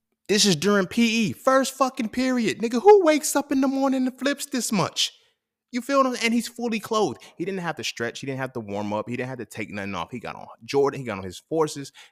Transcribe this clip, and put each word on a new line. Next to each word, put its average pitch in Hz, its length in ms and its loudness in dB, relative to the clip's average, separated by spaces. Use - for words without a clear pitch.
This 208 180 4
is 190 100 4
during 190 320 2
P 226 420 2
E, 117 40 -4
first 262 420 2
fucking 254 340 -2
period. 247 500 0
Nigga, 233 220 -2
who 403 220 10
wakes 311 320 2
up 277 160 -2
in 269 100 2
the 277 60 2
morning 269 400 0
and 254 120 -8
flips 285 280 -2
this 247 240 -4
much? - 420 0
You 240 100 -6
feel 277 180 2
what 262 80 6
I'm, 247 160 -2
and 226 100 2
he's 233 140 0
fully 226 320 -4
clothed. 202 420 -2
He 170 80 -4
didn't 190 140 -4
have 175 160 -4
to 113 80 -10
stretch. - 380 -6
He - 40 -10
didn't 135 140 -6
have 131 140 -6
to 123 60 -6
warm 104 320 -4
up. 104 160 -4
He 117 80 -6
didn't 123 140 -6
have 131 80 -10
to 117 80 -10
take 104 240 -10
nothing 98 240 -8
off. 85 160 -6
He 123 100 -10
got 80 160 -10
on 50 120 -16
Jordan. 139 340 2
He 135 60 -10
got 101 140 -6
on 95 40 -10
his 92 140 -10
Forces. 151 540 -4